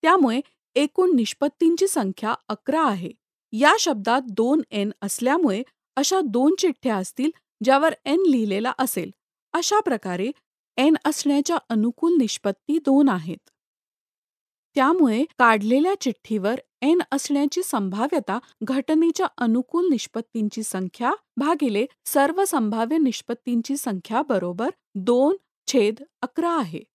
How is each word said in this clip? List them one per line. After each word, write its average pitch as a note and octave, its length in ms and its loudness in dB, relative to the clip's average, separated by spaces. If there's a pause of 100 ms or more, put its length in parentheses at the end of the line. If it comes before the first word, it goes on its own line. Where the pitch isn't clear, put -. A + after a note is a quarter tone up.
त्यामुळे D4 400 2 (340)
एकूण D#4+ 400 2
निष्पत्तींची E4 720 0
संख्या G3+ 480 -4 (120)
अकरा G#3 360 -2
आहे. F#3+ 280 -2 (400)
या C#4+ 280 4
शब्दात A#3+ 420 0
दोन B3 400 0 (100)
एन G#3 200 -4 (100)
असल्यामुळे A#3+ 640 0 (320)
अशा F#4+ 260 0
दोन C4+ 380 2
चिठ्ठ्या B3+ 380 -2
असतील B3+ 340 -4 (320)
ज्यावर C#4 300 4 (120)
एन E4+ 220 2
लिहिलेला A3 520 0
असेल. G3 320 -4 (420)
अशा F4 260 0
प्रकारे G#3+ 520 -4 (460)
एन D4+ 180 4 (100)
असण्याच्या D4 520 0 (120)
अनुकूल A#3 480 0
निष्पत्ती B3 600 -2
दोन C#4 300 4
आहेत. F3 400 -6 (1300)
त्यामुळे C#4 480 2 (160)
काढलेल्या A#3+ 640 4
चिठ्ठीवर G#3+ 580 -4 (220)
एन D#4+ 200 2 (100)
असण्याची C#4+ 520 -2
संभाव्यता G#3+ 760 -2 (240)
घटनेच्या D#4+ 640 0 (100)
अनुकूल B3+ 520 0
निष्पत्तींची A3+ 760 -4
संख्या G3+ 500 -4 (240)
भागिले C#4 480 0 (200)
सर्व E4 400 0
संभाव्य A#3 520 -2
निष्पत्तींची A#3+ 800 -2
संख्या A3 440 -4
बरोबर G#3 480 -2 (260)
दोन B3 420 2 (300)
छेद A3+ 360 0 (180)
अकरा E4+ 360 -4
आहे. F3 260 -6 (100)